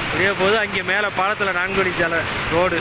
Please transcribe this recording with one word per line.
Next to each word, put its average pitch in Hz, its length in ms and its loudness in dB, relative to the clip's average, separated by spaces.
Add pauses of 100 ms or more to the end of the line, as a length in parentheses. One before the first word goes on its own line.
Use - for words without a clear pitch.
இப்படியே 185 340 0
போகுது. 196 240 4
அங்கே 196 280 -4
மேலே 202 180 0 (100)
பாலத்துல 196 400 0
நான்கு 190 220 0
வழி 180 180 2
சாலை 165 220 0 (340)
ரோடு 170 260 2